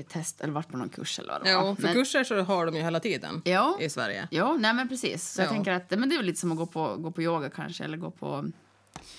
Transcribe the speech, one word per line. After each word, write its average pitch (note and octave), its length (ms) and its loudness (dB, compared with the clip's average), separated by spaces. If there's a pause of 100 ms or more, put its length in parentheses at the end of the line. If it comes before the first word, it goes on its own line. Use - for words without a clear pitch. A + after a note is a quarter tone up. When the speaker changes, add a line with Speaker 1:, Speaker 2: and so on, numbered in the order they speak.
Speaker 1:
test, - 320 -6
eller D3+ 120 -2
varit D3+ 160 -4
på - 80 -10
någon B2 120 -4
kurs - 300 -6
eller - 140 -10
vad D2 120 -6
det F#3+ 60 4
Speaker 2:
Ja, F#3 140 4
Speaker 1:
var. G3 100 2
Speaker 2:
för - 80 -4
Speaker 1:
Men A3 100 4
Speaker 2:
kurser C4 320 4
så G#3+ 180 2
har F3+ 240 2
de E3 100 0
ju D#3 60 0
hela E3 180 2
tiden E3 440 -2
Speaker 1:
Ja. B3 360 4
Speaker 2:
i D#3+ 100 -2
Sverige. G2+ 400 -2
Speaker 1:
Ja, B3 300 4
nej A3 140 4
men B3 140 0
precis. B3 440 -4
Så - 80 -2
jag F3+ 60 4
Speaker 2:
Ja. D3 60 0
Speaker 1:
tänker G3 200 0
att, F3+ 180 -2
men A#3 180 2
det D#4+ 60 2
är - 20 2
väl A#3 100 0
lite E3+ 140 0
som F3 120 0
att D#3+ 60 -2
gå E3 80 -2
på, D3+ 300 -2
gå D#3+ 140 -6
på E3+ 120 -4
yoga E3 280 0
kanske, D#3 340 -8
eller D#3 120 -6
gå E3 140 -8
på C#3+ 340 -6 (760)